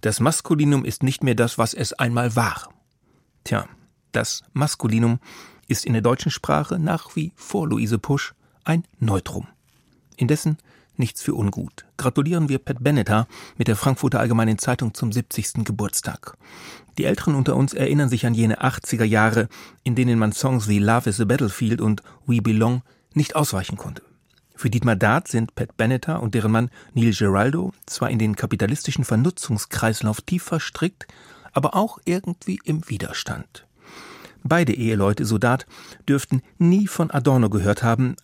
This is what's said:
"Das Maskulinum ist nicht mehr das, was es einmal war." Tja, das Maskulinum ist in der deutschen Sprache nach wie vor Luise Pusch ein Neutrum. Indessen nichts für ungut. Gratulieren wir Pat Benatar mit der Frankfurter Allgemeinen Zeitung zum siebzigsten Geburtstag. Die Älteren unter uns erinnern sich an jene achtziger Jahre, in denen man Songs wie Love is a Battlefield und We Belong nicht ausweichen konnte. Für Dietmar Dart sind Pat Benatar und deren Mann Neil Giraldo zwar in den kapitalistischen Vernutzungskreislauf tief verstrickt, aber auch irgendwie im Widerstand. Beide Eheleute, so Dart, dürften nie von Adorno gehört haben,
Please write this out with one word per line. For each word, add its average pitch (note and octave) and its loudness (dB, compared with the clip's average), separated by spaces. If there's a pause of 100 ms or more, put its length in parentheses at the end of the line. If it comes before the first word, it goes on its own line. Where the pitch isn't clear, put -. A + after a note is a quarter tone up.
"Das G#2+ -2
Maskulinum D3 2
ist - -6
nicht C3 0
mehr B2+ 2
das, A#2 0
was A#2 0
es - -4
einmal A#2+ -2
war." A#2 -2 (760)
Tja, G2+ -4 (460)
das - -4
Maskulinum A#2 0 (480)
ist - -2
in - 0
der A2 2
deutschen B2 0
Sprache D3 -2
nach E3 -2
wie E3 -4
vor E3+ -6
Luise A2+ 0
Pusch - -2 (300)
ein E3 0 (160)
Neutrum. F#2+ -2 (680)
Indessen D3+ 0 (380)
nichts - -4
für - -2
ungut. - -4 (100)
Gratulieren D3+ 0
wir C3+ 0
Pat B2 -8
Benatar A#2 2 (320)
mit - 0
der A2+ 2
Frankfurter C3 0
Allgemeinen A2+ 2
Zeitung A#2+ -2
zum A#2 -4
siebzigsten A2+ -4
Geburtstag. - -6 (600)
Die - 0
Älteren F#3 0
unter C3+ 2
uns C3+ 2
erinnern C#3+ 2
sich A#2 0
an A#2+ 2
jene A2 2
achtziger A#2 -2
Jahre, A2 4 (340)
in A#2+ 0
denen A#2+ 4
man G#2+ 2
Songs B2 0
wie G#2 4
Love A2+ 2
is G2 -2
a A#2 2
Battlefield A#2 0
und G#2+ 0 (220)
We A#2 2
Belong A2+ 2 (300)
nicht - 0
ausweichen - -2
konnte. - -14 (500)
Für - -2
Dietmar A#2 2
Dart G#2+ 2
sind A2+ -4
Pat - -8
Benatar B2 -2
und A2+ -2
deren G#2+ 2
Mann A#2+ 2 (220)
Neil A#2 4
Giraldo A2 2 (140)
zwar - -4
in A#2 0
den G#2+ 2
kapitalistischen A2+ -2
Vernutzungskreislauf A2 -2
tief - -4
verstrickt, - -6 (440)
aber C#3 0
auch G#3+ 0
irgendwie F3 -4
im D#3 -4
Widerstand. - -10 (800)
Beide D#3+ 4
Eheleute, G#2+ 2
so G#2+ 0
Dart, B2 2 (400)
dürften C#3 0 (160)
nie F#3 6
von E3+ -2
Adorno B2+ 4
gehört G2+ 0
haben, A#2 2